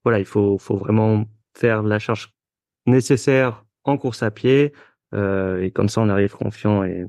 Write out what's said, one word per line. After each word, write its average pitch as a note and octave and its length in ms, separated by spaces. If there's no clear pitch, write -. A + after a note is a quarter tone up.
voilà, A2+ 160
il G2 60
faut, G2+ 320
faut G2+ 200
vraiment G#2+ 480
faire A2 260
la G#2+ 160
charge - 340
nécessaire B2+ 800
en C#3 140
course B2 260
à G#2+ 80
pied, C#3 400
euh, G2 480
et F#2+ 100
comme G#2 180
ça, A2+ 120
on A2 80
arrive G2+ 260
confiant G#2 480
et F2+ 260